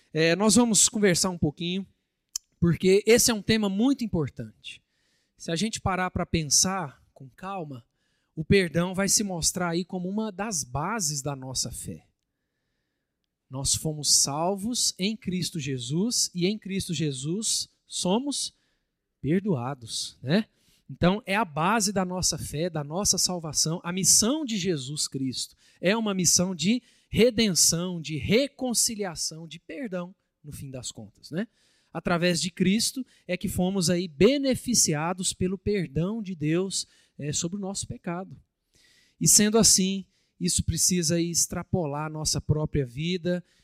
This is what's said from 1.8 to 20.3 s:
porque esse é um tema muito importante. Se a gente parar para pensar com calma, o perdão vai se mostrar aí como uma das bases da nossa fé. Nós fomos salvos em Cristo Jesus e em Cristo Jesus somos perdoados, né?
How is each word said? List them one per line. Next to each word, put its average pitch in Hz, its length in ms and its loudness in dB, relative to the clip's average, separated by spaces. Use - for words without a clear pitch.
porque 185 460 4
esse 233 240 6
é 240 40 2
um 208 100 -4
tema 220 260 2
muito 240 340 2
importante. 143 800 -6
Se - 140 -10
a 165 40 -2
gente 208 240 -2
parar 185 300 -2
para 180 160 -4
pensar 165 760 0
com 131 160 -20
calma, 160 560 -10
o 160 80 -6
perdão 180 520 2
vai 196 120 0
se - 160 2
mostrar 180 460 -2
aí 170 160 -2
como 185 240 -6
uma 214 220 -4
das 190 320 -6
bases 147 580 -4
da 139 140 -6
nossa 131 360 -6
fé. - 360 -14
Nós 135 240 -2
fomos 151 400 0
salvos 190 840 0
em 208 180 -2
Cristo 180 440 -4
Jesus 143 760 -2
e 175 140 -2
em 214 100 -2
Cristo 190 340 -6
Jesus 156 800 -4
somos 254 640 -2
perdoados, 139 1000 -2
né? 175 240 2